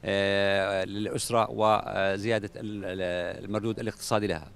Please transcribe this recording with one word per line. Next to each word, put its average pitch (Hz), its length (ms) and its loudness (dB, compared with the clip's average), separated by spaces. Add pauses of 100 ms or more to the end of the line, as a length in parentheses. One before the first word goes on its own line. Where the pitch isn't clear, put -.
آه، 98 800 2
للأسرة 107 640 0
وزيادة 104 1040 2
ال-، 104 280 -8
ال-، 90 600 -4
المردود 107 360 -2
الاقتصادي 107 460 -2
لها 80 300 -2